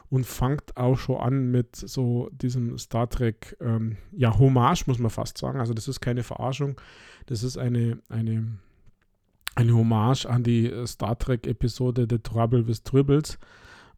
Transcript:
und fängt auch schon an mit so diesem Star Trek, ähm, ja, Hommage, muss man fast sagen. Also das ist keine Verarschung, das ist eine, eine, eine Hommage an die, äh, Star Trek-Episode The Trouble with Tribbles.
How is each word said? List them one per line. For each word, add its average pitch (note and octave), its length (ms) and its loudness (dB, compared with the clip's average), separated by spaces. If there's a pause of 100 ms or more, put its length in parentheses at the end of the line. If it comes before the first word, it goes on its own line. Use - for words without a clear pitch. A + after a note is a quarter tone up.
und C3 160 0
fängt - 520 -4
auch B2+ 220 2
schon B2+ 180 -2
an B2+ 340 0
mit B2 260 0
so B2 540 -2
diesem B2+ 480 -4
Star A#2 300 -2
Trek, - 520 -4
ähm, A2+ 360 -2 (160)
ja, A#2 260 4
Hommage, C3+ 480 6
muss B2 120 0
man A#2 120 2
fast - 280 -6
sagen. C3+ 220 -4
Also A#2 140 -2
das A2 140 -6
ist C3 120 -8
keine B2 220 -2
Verarschung, C3+ 580 -4 (460)
das A2+ 160 -6
ist B2+ 140 -6
eine, A#2 420 0 (100)
eine, A2+ 500 -4 (960)
eine A#2 200 4
Hommage A2+ 520 2
an A#2+ 160 0
die, A#2 280 2
äh, A#2 160 -6
Star A2+ 320 -4
Trek-Episode B2+ 880 -2
The A#2+ 100 0
Trouble A2+ 480 0
with A#2 160 -2
Tribbles. C#3 560 2 (600)